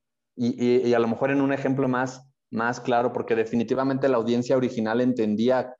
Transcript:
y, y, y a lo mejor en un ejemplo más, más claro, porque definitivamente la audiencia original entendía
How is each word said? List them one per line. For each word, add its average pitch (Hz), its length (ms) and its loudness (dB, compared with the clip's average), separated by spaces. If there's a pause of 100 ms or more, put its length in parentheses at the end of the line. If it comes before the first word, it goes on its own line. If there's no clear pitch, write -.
(360)
y, 120 260 -2
y, 123 280 4
y 117 40 2
a 117 60 4
lo 117 80 0
mejor 123 240 -2
en 139 80 0
un 139 140 2
ejemplo 135 340 -2
más, 127 400 -4 (240)
más 117 300 -4
claro, 120 320 0
porque 117 200 -4
definitivamente 127 760 0
la 131 80 4
audiencia 120 400 0
original 117 420 0
entendía 120 800 0